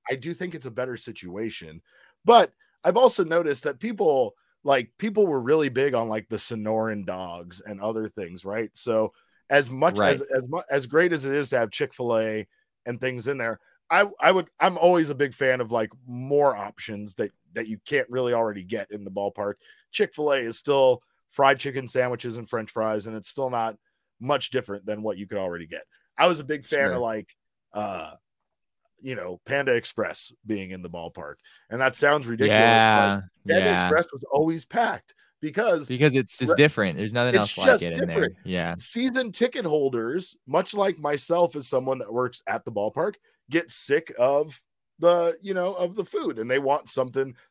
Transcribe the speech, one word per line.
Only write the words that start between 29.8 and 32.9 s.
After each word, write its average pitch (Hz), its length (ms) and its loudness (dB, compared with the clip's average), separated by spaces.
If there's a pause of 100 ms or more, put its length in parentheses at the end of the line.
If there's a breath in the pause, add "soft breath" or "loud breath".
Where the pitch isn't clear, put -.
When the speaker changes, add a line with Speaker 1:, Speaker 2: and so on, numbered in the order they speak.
Speaker 1:
being 98 260 -6
in 92 100 -12
the 87 80 -12
ballpark, 82 460 -12 (340 soft breath)
and 117 100 -8
that 131 160 2
sounds 147 300 2
ridiculous, 107 340 4
but 110 60 8
Speaker 2:
Yeah, 107 560 6 (260)